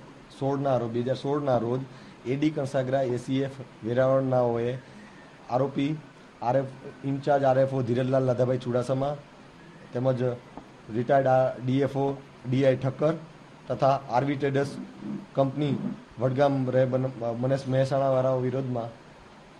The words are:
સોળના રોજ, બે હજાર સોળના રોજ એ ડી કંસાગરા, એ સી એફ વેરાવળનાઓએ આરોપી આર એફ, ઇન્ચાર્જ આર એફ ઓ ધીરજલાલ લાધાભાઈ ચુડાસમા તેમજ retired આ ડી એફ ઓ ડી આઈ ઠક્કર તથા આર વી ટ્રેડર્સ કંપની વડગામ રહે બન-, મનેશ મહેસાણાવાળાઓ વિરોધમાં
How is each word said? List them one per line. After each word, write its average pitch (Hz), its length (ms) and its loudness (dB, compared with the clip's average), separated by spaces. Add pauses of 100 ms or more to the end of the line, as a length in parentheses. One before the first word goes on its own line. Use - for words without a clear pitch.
(400)
સોળના 135 360 0
રોજ, 113 140 -2
બે 117 100 -2
હજાર 123 160 -2
સોળના 139 420 0
રોજ 120 220 -2 (460)
એ 131 100 -2
ડી 151 140 2
કંસાગરા, 135 520 -2
એ 123 140 -2
સી 135 240 -2
એફ 135 100 -2 (340)
વેરાવળનાઓએ 127 920 2 (720)
આરોપી 139 460 0 (460)
આર 120 140 2
એફ, 135 80 2 (400)
ઇન્ચાર્જ 139 400 2
આર 131 140 6
એફ 135 140 4
ઓ 135 100 0
ધીરજલાલ 127 400 0
લાધાભાઈ 127 360 2
ચુડાસમા 131 580 -2 (760)
તેમજ 127 300 0 (720)
retired 135 320 4
આ 131 260 4 (140)
ડી 131 140 2
એફ 135 160 0
ઓ 139 200 -2 (340)
ડી 131 140 2
આઈ 131 120 6
ઠક્કર 139 380 0 (540)
તથા 135 320 2 (100)
આર 123 140 2
વી 143 120 -2
ટ્રેડર્સ 139 400 0 (580)
કંપની 139 420 0 (420)
વડગામ 131 520 0
રહે 131 140 4
બન-, 123 540 -2
મનેશ 131 300 0
મહેસાણાવાળાઓ 131 720 2
વિરોધમાં 123 480 -4 (720)